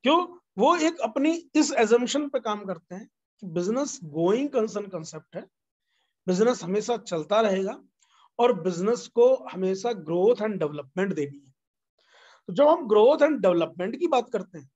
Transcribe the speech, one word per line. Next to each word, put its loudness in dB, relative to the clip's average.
क्यों? 2
वो 4
एक 0
अपनी 0
इस 2
assumption 0
पे -4
काम -6
करते -12
हैं -16
कि -14
बिजनेस -4
गोइंग 0
कंसर्न -4
कॉन्सेप्ट -14
है, -10
बिजनेस 2
हमेशा -4
चलता -2
रहेगा -2
और 2
बिजनेस -2
को 4
हमेशा -4
ग्रोथ 2
and -4
डेवलपमेंट -4
देनी -6
है। -20
तो -10
जब 4
हम 2
ग्रोथ 6
and 2
डेवलपमेंट 0
की -2
बात 0
करते -8
हैं -20